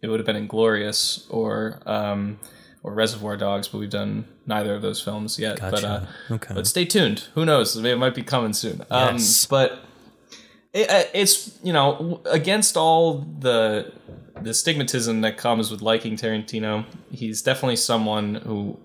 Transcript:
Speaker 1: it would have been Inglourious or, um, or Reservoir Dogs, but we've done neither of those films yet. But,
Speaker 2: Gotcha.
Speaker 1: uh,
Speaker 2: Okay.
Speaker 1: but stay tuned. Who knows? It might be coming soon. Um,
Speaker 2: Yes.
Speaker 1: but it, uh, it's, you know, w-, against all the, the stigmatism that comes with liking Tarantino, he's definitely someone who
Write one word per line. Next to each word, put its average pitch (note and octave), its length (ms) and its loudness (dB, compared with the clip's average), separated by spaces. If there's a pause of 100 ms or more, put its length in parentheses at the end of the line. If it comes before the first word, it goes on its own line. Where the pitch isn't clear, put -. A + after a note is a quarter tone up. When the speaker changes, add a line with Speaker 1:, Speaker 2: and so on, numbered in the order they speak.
Speaker 1:
it A2 60 -6
would A2 120 0
have G#2 60 -4
been G#2+ 220 -2
Inglourious G#2+ 800 0
or, A2 560 -2
um, G#2 520 -2 (440)
or G#2 100 -10
Reservoir G#2 460 -2
Dogs, G2+ 300 -2
but G#2 100 -8
we've G#2 100 -6
done G#2 380 -4 (180)
neither G#2+ 300 -2
of G#2 80 -8
those G2+ 180 -4
films G#2+ 380 -6
yet. G#2+ 200 -4
But, F#2+ 120 -6
Speaker 2:
Gotcha. G#2 180 -2
Speaker 1:
uh, G2+ 460 -6
Speaker 2:
Okay. - 200 -6
Speaker 1:
but G2 120 -2
stay F3+ 180 0
tuned. D#3+ 360 2 (140)
Who D#3+ 120 0
knows? C#3 280 4
It A#2 240 0
might B2+ 160 2
be B2+ 80 -8
coming A#2 300 0
soon. - 380 -6
Um, B2+ 260 4
Speaker 2:
Yes. A2 300 2
Speaker 1:
but C3+ 320 4 (960)
it, G#3+ 160 2
uh, F#3+ 140 6 (100)
it's, - 480 2
you F3+ 100 -2
know, C#3+ 200 6
w-, E3 340 -4
against F#3 500 2
all D#3+ 500 4 (120)
the, A2+ 520 2 (520)
the A2+ 80 -8
stigmatism A#2 720 0
that A2 160 0
comes A2+ 320 0
with G#2+ 100 -10
liking A2 360 0
Tarantino, G#2+ 680 -4 (260)
he's A2 300 -6
definitely C3 360 0
someone G#2+ 580 0
who G#2+ 500 -6